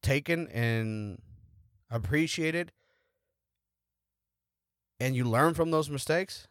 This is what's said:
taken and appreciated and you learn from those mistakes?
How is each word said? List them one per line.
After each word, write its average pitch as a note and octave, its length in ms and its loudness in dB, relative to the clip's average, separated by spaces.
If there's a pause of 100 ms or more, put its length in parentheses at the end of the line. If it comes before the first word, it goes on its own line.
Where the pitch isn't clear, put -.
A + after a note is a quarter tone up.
taken D3+ 460 0
and A2 720 -2 (680)
appreciated D#3+ 840 -2 (2250)
and C3 140 0
you B2 80 2
learn B2 280 4
from E3 200 0
those D#3 180 0
mistakes? D#3+ 600 -4